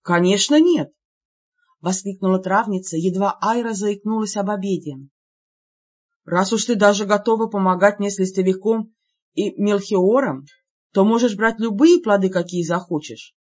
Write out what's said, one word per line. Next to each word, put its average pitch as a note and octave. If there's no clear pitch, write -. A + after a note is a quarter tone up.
«Конечно, F#3
нет!» — D#4+
воскликнула F#3
травница, F#3+
едва F#3
Айра A3+
заикнулась G#3
об G3+
обеде. F#3
«Раз F#3
уж A3
ты A#3+
даже G3+
готова G#3+
помогать G3
мне G3+
с G3
Листовиком F#3+
и G3
Мелхиором, G3+
то G3
можешь A3+
брать A3
любые A#3
плоды, G3
какие F3
захочешь. D#3+